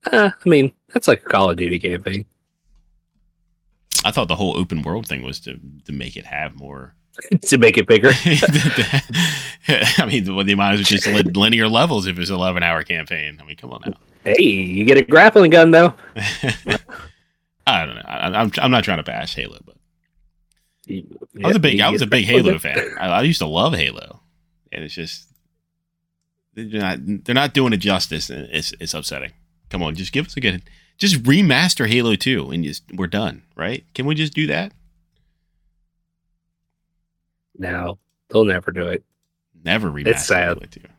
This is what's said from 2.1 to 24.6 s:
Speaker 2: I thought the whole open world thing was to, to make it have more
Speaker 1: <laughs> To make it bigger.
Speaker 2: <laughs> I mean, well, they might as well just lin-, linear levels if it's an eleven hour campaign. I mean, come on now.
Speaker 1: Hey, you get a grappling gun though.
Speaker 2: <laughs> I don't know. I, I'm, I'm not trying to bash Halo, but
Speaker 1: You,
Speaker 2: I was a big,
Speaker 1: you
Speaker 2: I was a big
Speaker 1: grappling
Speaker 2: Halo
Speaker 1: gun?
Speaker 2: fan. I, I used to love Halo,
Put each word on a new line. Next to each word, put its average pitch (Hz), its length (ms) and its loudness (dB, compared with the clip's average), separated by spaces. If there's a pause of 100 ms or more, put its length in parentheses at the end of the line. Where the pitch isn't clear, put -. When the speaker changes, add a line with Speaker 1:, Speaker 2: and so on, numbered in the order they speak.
Speaker 2:
I - 80 -2
thought 110 160 -2
the 87 80 -2
whole 98 200 -2
open 87 260 -4
world 92 260 -6
thing 67 140 -8
was 65 180 -12
to, 65 180 -16 (280)
to 73 60 -12
make 65 240 -10
it - 80 -16
have 73 300 -10
more 69 400 -18 (240)
Speaker 1:
<laughs> - 240 -2
To 139 160 2
make 113 180 6
it 98 120 0
bigger. 117 240 8
Speaker 2:
<laughs> - 1900 0
I 135 60 2
mean, 98 280 -2
well, 98 120 0
they 101 80 2
might 101 200 2
as 104 40 0
well 101 60 -2
just 98 240 2
lin-, 98 240 2
linear 110 360 2
levels 113 380 0
if 90 120 -4
it's 90 120 -6
an 95 60 -4
eleven 90 260 -2
hour 82 220 -2
campaign. 78 580 -8
I - 20 -20
mean, 76 120 -18
come - 160 -18
on 58 120 -16
now. 58 100 -8 (300)
Speaker 1:
Hey, 104 180 2
you 95 420 0
get 135 140 6
a 135 40 4
grappling 175 480 6
gun 165 220 8
though. 170 220 6 (100)
Speaker 2:
<laughs> - 120 -16 (1500)
I 95 180 0
don't 58 120 -12
know. 52 80 -16
I, - 240 -6 (120)
I'm, 110 180 2
I'm 131 120 2
not 120 140 4
trying 92 140 -2
to 76 40 -6
bash 60 320 -8
Halo, 50 320 -10
but - 80 -20 (1120)
Speaker 1:
You, - 320 -12 (260)
Speaker 2:
I 160 40 0
was 208 80 2
a 185 40 4
big, 135 180 2
Speaker 1:
you 107 60 4
Speaker 2:
I 165 60 4
was 208 120 0
a 117 40 -2
big 107 200 0
Speaker 1:
grappling 120 180 4
Speaker 2:
Halo 95 140 2
Speaker 1:
gun? 69 160 -6
Speaker 2:
fan. - 260 -6
I, 92 80 -4
I 92 140 0
used 165 180 0
to 82 60 -2
love 98 280 0
Halo, 65 460 -6 (500)